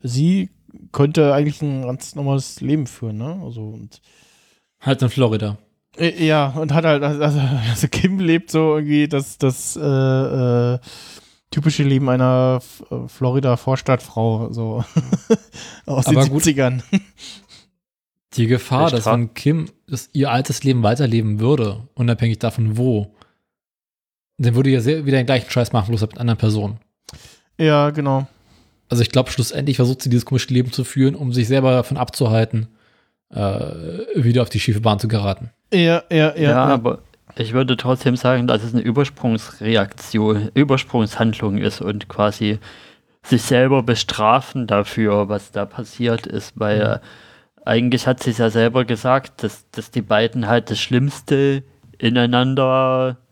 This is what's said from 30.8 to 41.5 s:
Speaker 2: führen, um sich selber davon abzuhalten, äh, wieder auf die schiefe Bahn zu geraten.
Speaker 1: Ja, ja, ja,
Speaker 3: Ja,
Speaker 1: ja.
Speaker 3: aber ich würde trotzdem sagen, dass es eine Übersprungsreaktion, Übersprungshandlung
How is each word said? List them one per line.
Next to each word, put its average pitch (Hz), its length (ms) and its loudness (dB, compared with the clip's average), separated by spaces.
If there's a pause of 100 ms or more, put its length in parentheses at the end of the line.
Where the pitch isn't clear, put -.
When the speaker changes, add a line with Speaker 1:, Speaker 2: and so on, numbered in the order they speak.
Speaker 2:
führen, 135 300 0
um 127 200 -4
sich 120 120 0
selber 131 260 2
davon 127 260 0
abzuhalten, 113 720 0 (600)
äh, - 80 -14 (800)
wieder 120 260 2
auf 113 80 0
die 107 120 -4
schiefe 107 200 0
Bahn 107 180 2
zu 113 100 -4
geraten. 104 420 -4 (220)
Speaker 1:
Ja, 170 380 4
ja, - 0 -
ja, 156 260 2
Speaker 3:
Ja, 151 140 2
Speaker 1:
ja. 127 140 4
Speaker 3:
aber 127 360 0 (360)
ich 113 160 -4
würde 127 240 2
trotzdem 127 400 0
sagen, 123 300 2
dass 117 180 2
es 113 80 -6
eine 120 100 0
Übersprungsreaktion, 110 1700 -2
Übersprungshandlung 113 1040 0